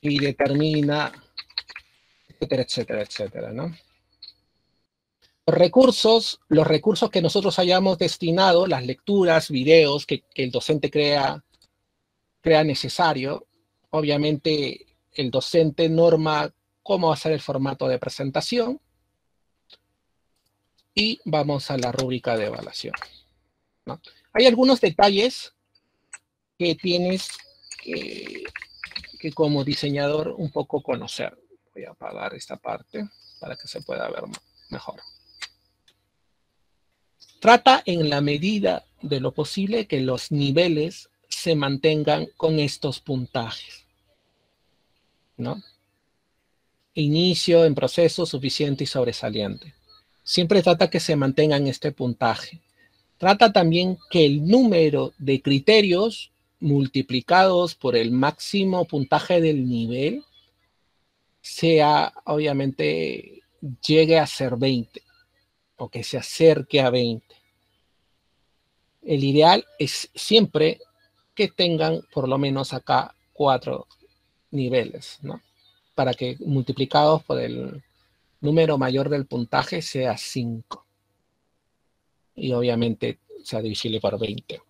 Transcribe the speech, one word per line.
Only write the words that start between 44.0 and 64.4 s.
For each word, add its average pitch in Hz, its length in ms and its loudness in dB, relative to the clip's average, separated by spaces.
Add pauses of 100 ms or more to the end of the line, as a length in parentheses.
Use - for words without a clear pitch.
¿no? 127 260 -8 (1300)
Inicio 165 720 2
en 156 100 4
proceso, 160 500 0
suficiente 139 600 -4
y - 20 -8
sobresaliente. 110 880 -6 (480)
Siempre 180 400 2
trata 175 260 4
que 175 120 -2
se 160 160 0
mantengan 143 500 2
este 139 240 -4
puntaje. 123 720 -4 (580)
Trata 208 340 4
también 180 460 2 (120)
que 165 140 6
el 147 220 2
número 165 720 4
de 135 240 0
criterios 196 880 2 (300)
multiplicados 156 1120 2
por 123 200 -4
el 113 160 2
máximo 170 760 0
puntaje 151 560 0
del 147 260 0
nivel 123 560 -4 (1160)
sea, 151 720 2 (100)
obviamente, 151 1160 -4 (440)
llegue 160 320 4
a 147 80 2
ser 123 300 -4